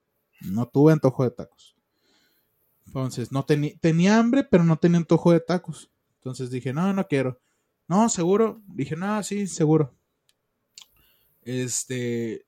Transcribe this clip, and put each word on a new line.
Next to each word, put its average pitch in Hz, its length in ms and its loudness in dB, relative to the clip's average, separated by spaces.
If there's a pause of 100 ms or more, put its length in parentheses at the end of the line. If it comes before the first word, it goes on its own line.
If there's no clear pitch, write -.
(400)
No 110 280 -6
tuve 151 240 6
antojo 143 320 0
de 117 80 -2
tacos. - 440 -20 (1080)
Entonces, 127 460 -8
no 135 140 -4
teni-, 147 340 -2
tenía 175 380 4
hambre, 240 260 2
pero 170 200 2
no 165 140 2
tenía 175 200 4
antojo 165 340 2
de 165 80 4
tacos. - 500 -8 (260)
Entonces 127 340 -12
dije, 127 220 -6
"No, 180 200 -2
no 190 140 -4
quiero." 131 340 -4 (480)
"No, 214 200 2
¿seguro?" 202 580 0
Dije, - 300 -8
"No, 202 260 -6
sí, 202 240 -6
seguro." 156 480 0 (1500)
Este, 120 1040 -6